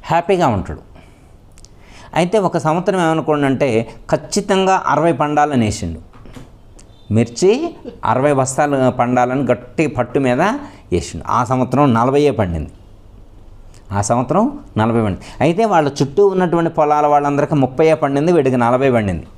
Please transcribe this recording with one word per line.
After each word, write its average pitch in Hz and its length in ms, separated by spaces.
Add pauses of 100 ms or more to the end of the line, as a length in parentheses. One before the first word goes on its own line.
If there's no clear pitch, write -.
హ్యాపీగా 170 420
ఉంటాడు. 92 340 (1300)
అయితే 175 240
ఒక 180 200
సంవత్సరం 180 420
ఏమనుకోండి 156 460
అంటే, 123 420 (220)
ఖచ్చితంగా 190 760
అరవై 156 260
పండాలని 147 540
వేసిండు. 85 440 (1000)
మిర్చి 196 640 (300)
అరవై - 280
బస్తాలు 135 580
పండాలని 127 520
గట్టి 123 440
పట్టు 127 320
మీద 131 220 (520)
వేసిండు. - 360
ఆ 113 160
సంవత్సరం 127 500
నలభైయే 135 360
పండింది, 85 400 (1200)
ఆ 101 80
సంవత్సరం 139 580 (200)
నలభై 113 200
పండింది. 104 220 (200)
అయితే 170 240
వాళ్ళ 165 260 (120)
చుట్టూ 143 240
ఉన్నటువంటి 175 440
పొలాల 151 360
వాళ్ళందరికీ 147 480
ముప్పైయే 135 400
పండింది, 143 380
వీడికి 135 240
నలభై 123 340
పండింది. 98 360 (120)